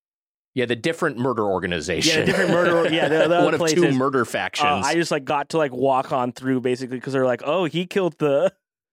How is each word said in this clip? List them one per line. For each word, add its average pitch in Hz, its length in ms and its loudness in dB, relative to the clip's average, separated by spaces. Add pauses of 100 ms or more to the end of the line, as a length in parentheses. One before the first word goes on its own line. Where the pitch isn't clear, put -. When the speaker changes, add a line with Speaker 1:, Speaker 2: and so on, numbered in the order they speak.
(540)
Speaker 1:
Yeah, 123 100 0
the 120 100 0
different 156 440 -2
murder 120 260 0
organization. 90 760 0
Speaker 2:
Yeah, - 40 0
the 196 80 0
different 185 180 0
murder, 170 420 2
yeah, 160 160 0
the, 156 100 2
the 170 60 4
Speaker 1:
<laughs> 170 120 2
Speaker 2:
other 175 80 4
Speaker 1:
One 170 100 2
of - 60 0
two 165 220 2
Speaker 2:
places, 139 140 4
Speaker 1:
murder 131 260 2
Speaker 2:
uh, - 20 0
Speaker 1:
factions. 127 640 -2
Speaker 2:
I 156 80 0
just, 170 180 0
like, 147 140 -2
got 143 240 -4
to, 160 80 0
like, 143 140 0
walk 131 400 0
on 127 200 0
through 131 300 -2
basically 127 360 -4
'cause 131 140 -10
they're 135 140 2
like, 123 180 0
"Oh, 165 220 0
he 170 200 -2
killed 180 320 -2
the, 151 340 2 (400)